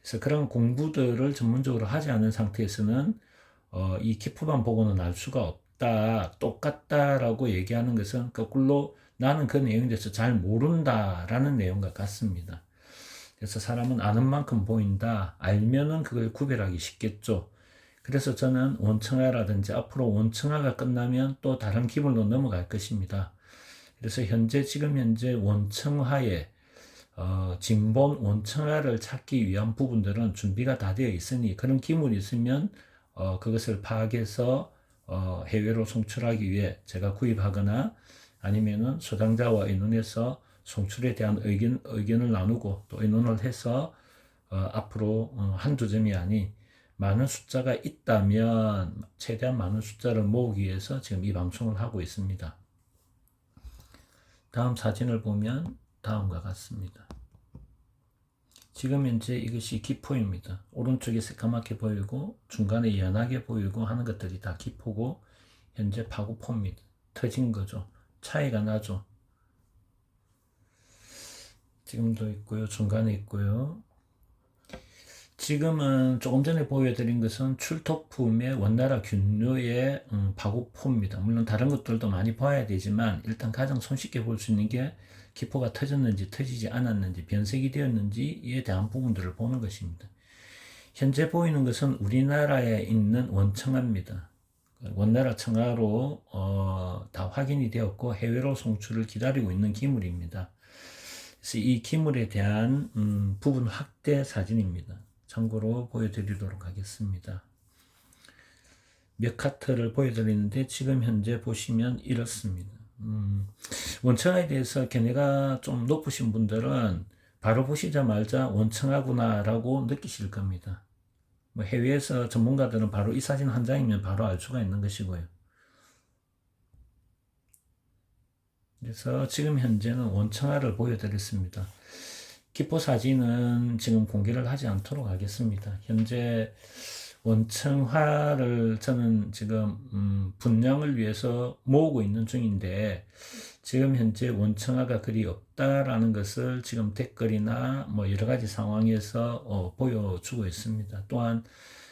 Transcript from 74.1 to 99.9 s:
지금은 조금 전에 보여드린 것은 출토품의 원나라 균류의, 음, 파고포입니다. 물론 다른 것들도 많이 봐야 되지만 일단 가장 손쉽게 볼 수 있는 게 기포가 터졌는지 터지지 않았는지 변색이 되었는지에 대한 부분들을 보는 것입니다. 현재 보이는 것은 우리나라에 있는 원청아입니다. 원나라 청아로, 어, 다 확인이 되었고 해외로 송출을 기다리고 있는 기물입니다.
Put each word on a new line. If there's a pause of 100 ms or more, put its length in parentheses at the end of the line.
지금은
조금
전에
보여드린
것은
출토품의
원나라
균류의,
음,
파고포입니다.
물론
다른
것들도
많이
봐야
되지만
일단
가장
손쉽게
볼
수
있는
게 (380)
기포가
터졌는지
터지지
않았는지
변색이
되었는지에
대한
부분들을
보는
것입니다. (840)
현재
보이는
것은
우리나라에
있는
원청아입니다. (640)
원나라
청아로,
어,
다
확인이
되었고
해외로
송출을
기다리고
있는
기물입니다. (880)